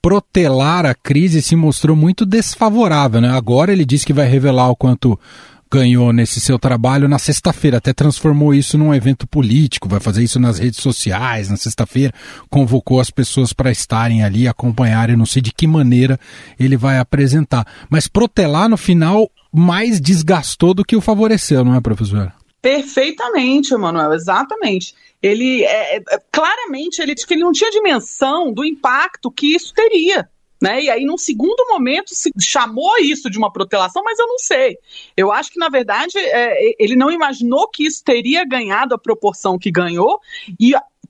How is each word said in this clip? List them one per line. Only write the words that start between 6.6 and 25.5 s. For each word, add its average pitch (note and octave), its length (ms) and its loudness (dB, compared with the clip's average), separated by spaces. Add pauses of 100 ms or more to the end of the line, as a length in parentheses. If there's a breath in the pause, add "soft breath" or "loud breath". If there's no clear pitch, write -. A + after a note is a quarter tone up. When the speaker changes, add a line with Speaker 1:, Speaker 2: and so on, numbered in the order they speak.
Speaker 1:
na C#3+ 120 2
sexta-feira, D3 580 0
até C3 160 -2
transformou D3 640 2
isso C#3+ 200 0
num D3+ 160 4
evento C3+ 360 0
político, C3 600 0
vai F#2+ 120 -2
fazer G#2+ 240 0
isso A#2+ 160 -2
nas A#2+ 180 2
redes A2+ 240 -4
sociais, A2+ 680 -4
na G2+ 100 -4
sexta-feira, B2 540 -2 (380 loud breath)
convocou C3 500 2
as B2 120 -2
pessoas C3 420 -2
pra C3 160 -2
estarem A#2 540 0
ali, G#2 240 2
acompanharem, A#2 680 0
não A#2 120 2
sei C3+ 160 0
de A2+ 100 -4
que E3 140 0
maneira B2+ 520 2 (400 loud breath)
ele C3 160 2
vai C3 220 0
apresentar. C3+ 680 0 (200 loud breath)
Mas D3+ 200 0
protelar, F#3+ 600 0
no A3 100 2
final, F#3 520 2 (240)
mais F3+ 480 2
desgastou E3+ 720 0
do F#3+ 100 2
que - 120 0
o G#3 60 2
favoreceu, G3 600 0
não B2 120 4
é, B2+ 40 2
professor? G#2 540 -2 (260)
Speaker 2:
Perfeitamente, C#4 1120 -2
Emanuel, E3 420 0
exatamente. G3 840 -4 (260 soft breath)
Ele, A#3 420 0